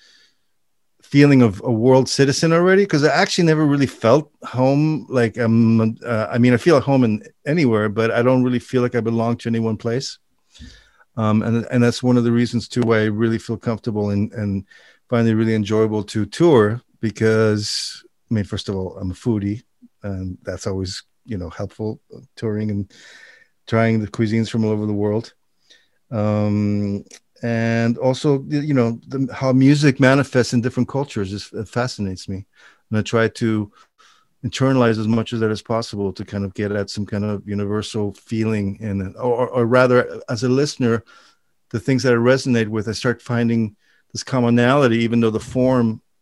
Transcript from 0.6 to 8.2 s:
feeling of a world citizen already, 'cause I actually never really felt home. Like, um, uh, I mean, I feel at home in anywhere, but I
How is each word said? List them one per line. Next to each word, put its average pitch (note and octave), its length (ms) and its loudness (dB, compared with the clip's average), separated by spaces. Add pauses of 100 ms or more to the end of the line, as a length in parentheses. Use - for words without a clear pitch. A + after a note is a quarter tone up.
feeling C#3+ 400 6
of G#2 240 2
a B2 60 -2
world B2 360 4
citizen C#3+ 460 2
already, F#3 320 4
'cause D3 180 0
I C#3+ 100 4
actually F3+ 320 0
never D#3 200 2
really C#3 220 2
felt C3+ 440 2 (120)
home. C#3 640 0
Like, A#2+ 300 0
um, A2+ 640 2
uh, A2 260 -4
I B2 60 -2
mean, B2 160 6
I A#2+ 40 4
feel D#3+ 200 4
at - 60 2
home C3+ 200 2
in G#2+ 200 0 (220)
anywhere, A#2+ 440 2
but A2 220 0
I A#2 100 2